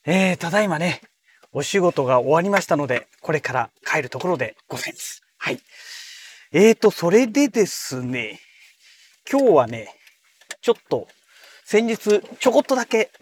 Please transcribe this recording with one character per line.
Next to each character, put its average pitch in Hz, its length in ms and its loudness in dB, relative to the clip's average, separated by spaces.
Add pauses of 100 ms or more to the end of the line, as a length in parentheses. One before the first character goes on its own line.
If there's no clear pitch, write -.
え 185 300 2
ー、 - 20 -4
た 170 140 -8
だ 202 120 2
い 208 60 0
ま 160 100 -2
ね、 143 220 -4 (520)
お 139 100 -4
仕 196 160 -2
事 170 260 2
が 127 160 2
終 127 120 0
わ 165 100 4
り 196 80 -2
ま 196 100 2
し - 60 -6
た 175 100 0
の 147 100 -2
で、 123 220 -4 (140)
こ - 100 -4
れ 151 80 0
か 135 140 -6
ら 120 160 -2 (200)
帰 156 120 -2
る 123 80 -10
と - 80 -10
こ 180 100 -6
ろ 175 80 0
で 127 180 -6 (140)
ご - 80 -12
ざ - 140 -10
い - 20 -12
ま - 60 -20
す。 - 240 -14 (160)
は - 120 -8
い。 - 80 -6 (920)
え 208 200 6
ー - 20 0
と、 214 160 2
そ - 180 -2
れ 226 180 4
で 277 220 2
で 214 160 0
す - 380 -8
ね、 120 360 -8 (920)
今 269 140 2
日 247 80 4
は 131 140 4
ね、 113 280 -12 (680)
ち - 80 -4
ょ 240 40 6
っ - 20 -2 (160)
と、 - 180 -4 (560)
先 220 220 0
日 208 340 0 (180)
ち - 100 -2
ょ 233 40 6
こ 262 60 4
っ 294 60 4
と 262 120 0
だ 233 80 -2
け 220 380 -2